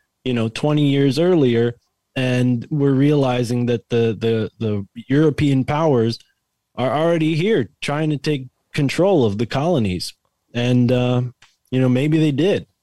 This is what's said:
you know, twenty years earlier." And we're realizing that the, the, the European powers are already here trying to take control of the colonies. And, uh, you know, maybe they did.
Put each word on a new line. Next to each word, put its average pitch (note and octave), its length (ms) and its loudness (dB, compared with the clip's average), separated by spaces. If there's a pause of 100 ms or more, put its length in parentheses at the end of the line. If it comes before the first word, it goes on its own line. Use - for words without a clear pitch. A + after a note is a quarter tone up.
(240)
you B2+ 100 -4
know, A2+ 160 -2
twenty D3 400 0
years C#3 280 2
earlier." B2+ 580 2 (400)
And B2+ 540 -2
we're C#3 240 0
realizing B2+ 720 0
that A#2+ 200 -2
the, A#2 320 0
the, A2+ 400 -2
the G#2 260 -4 (220)
European C#3 560 2
powers C#3 560 0 (560)
are B2 180 -2
already D#3+ 420 0
here E3+ 340 0 (100)
trying D3+ 300 -4
to D3+ 80 -2
take C3 300 -6 (260)
control D#3 500 2
of G2+ 140 0
the A#2 80 -2
colonies. B2+ 680 -2 (400)
And, B2 380 0
uh, B2 300 0 (500)
you B2+ 80 0
know, C3 80 2
maybe C#3+ 320 2
they D#3 140 2
did. D3+ 340 -2 (160)